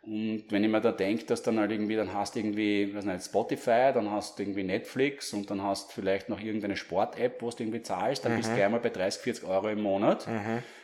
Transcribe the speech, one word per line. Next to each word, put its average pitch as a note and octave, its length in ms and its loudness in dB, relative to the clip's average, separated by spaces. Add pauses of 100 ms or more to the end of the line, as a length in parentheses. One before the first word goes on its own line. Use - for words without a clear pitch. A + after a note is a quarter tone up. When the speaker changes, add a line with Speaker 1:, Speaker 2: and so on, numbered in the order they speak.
Speaker 1:
Und A2 460 -4
wenn G#2 140 2
ich G#2+ 60 4
mir A2 120 6
da A2+ 100 6
denk, G2+ 360 0
dass A2+ 140 0
dann A2 180 2
halt G#2 120 2
irgendwie, G#2+ 240 -2
dann G2 180 -2
hast G2+ 220 -4
du A#2+ 40 -2
irgendwie, G#2 540 2
weiß G#2 120 -6
nicht, F2+ 200 -2
Spotify, B2 680 4
dann G#2 180 0
hast G#2 260 -4
du G#2 60 -4
irgendwie G2 200 -2
Netflix B2+ 720 -2
und G#2 160 -4
dann G2 140 -4
hast G2 260 -2
du - 40 -18
vielleicht F#2+ 360 -2
noch G2+ 100 -4
irgendeine G#2+ 380 -4
Sport-App, A#2 640 0
wo A#2 80 -4
du A#2 140 -6
irgendwie A2+ 180 -4
zahlst, G#2 420 -2
dann A#2 120 2
bist A2+ 140 0
du A#2 40 0
Speaker 2:
Mhm. A#2 40 2
Speaker 1:
gleich G2+ 120 6
mal A#2 100 2
bei A#2 100 0
dreißig, F#2+ 340 -2
vierzig A#2 220 -2
Euro F#2+ 240 2
im G#2+ 120 -2
Monat. G#2 460 2
Speaker 2:
Mhm. A2+ 340 -2 (220)